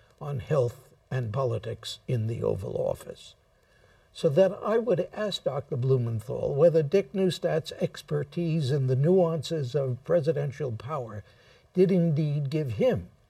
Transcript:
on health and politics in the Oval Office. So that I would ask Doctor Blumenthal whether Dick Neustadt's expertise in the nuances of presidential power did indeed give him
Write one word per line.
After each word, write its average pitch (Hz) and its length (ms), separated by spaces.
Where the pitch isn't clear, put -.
on 143 200
health 127 480
and 123 240
politics 113 760
in 113 180
the 117 160
Oval 92 320
Office. - 600
So - 180
that 185 340
I 226 140
would 220 360
ask 208 300
Doctor 135 320
Blumenthal 123 800
whether 156 280
Dick 180 300
Neustadt's 165 580
expertise 156 920
in 135 160
the 127 80
nuances 160 800
of 131 280
presidential 143 680
power 113 500
did 185 180
indeed 151 580
give 147 220
him 165 360